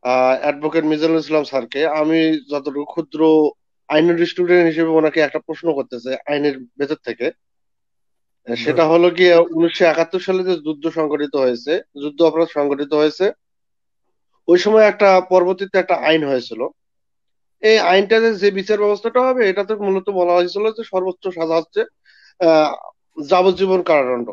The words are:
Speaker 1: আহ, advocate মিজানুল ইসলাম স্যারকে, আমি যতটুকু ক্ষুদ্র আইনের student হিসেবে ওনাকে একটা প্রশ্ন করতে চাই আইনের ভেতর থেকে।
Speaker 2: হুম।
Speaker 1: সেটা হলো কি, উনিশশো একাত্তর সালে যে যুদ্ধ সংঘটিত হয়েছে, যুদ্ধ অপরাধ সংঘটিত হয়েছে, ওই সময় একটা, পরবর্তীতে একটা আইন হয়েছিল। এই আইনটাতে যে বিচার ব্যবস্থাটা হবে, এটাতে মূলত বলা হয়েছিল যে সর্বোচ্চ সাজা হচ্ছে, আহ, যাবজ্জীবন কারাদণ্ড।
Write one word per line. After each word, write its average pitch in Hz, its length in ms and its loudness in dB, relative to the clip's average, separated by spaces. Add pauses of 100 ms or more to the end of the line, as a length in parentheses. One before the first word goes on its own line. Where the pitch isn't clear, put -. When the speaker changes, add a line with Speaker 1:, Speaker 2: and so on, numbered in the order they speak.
Speaker 1:
আহ, 127 380 0
advocate 151 440 -4
মিজানুল 156 340 0
ইসলাম 151 260 -2
স্যারকে, 135 420 -6
আমি 156 640 0
যতটুকু 143 340 -8
ক্ষুদ্র 156 640 0 (380)
আইনের 170 380 2
student 175 400 2
হিসেবে 165 220 0
ওনাকে 160 320 0
একটা 147 180 -2
প্রশ্ন 160 360 -6
করতে 127 260 -8
চাই 127 160 -8 (100)
আইনের 143 320 -2
ভেতর 139 360 -8 (100)
থেকে। 123 280 -6 (1160)
Speaker 2:
হুম। 120 80 -6
Speaker 1:
সেটা 151 300 0
হলো 170 240 4
কি, 175 220 4
উনিশশো 170 520 2
একাত্তর 165 360 0
সালে 185 240 -2
যে 185 100 -2
যুদ্ধ 156 360 -6
সংঘটিত 147 460 -4
হয়েছে, 131 460 -2 (200)
যুদ্ধ 147 200 -4
অপরাধ 160 260 0
সংঘটিত 143 440 -4
হয়েছে, 156 400 0 (1160)
ওই 180 100 6
সময় 214 260 4
একটা, 202 360 4
পরবর্তীতে 185 580 0
একটা 185 160 0
আইন 160 300 0
হয়েছিল। 123 440 -4 (920)
এই 214 180 4
আইনটাতে 208 560 2
যে 202 160 2
বিচার 196 280 -4
ব্যবস্থাটা 208 420 0
হবে, 254 280 2
এটাতে 196 260 -2
মূলত 196 360 -4
বলা 180 240 0
হয়েছিল 180 360 0
যে 220 140 -12
সর্বোচ্চ 185 440 -6
সাজা 165 280 -4
হচ্ছে, 170 280 -4 (640)
আহ, 156 280 4 (540)
যাবজ্জীবন 185 540 2
কারাদণ্ড। 127 500 0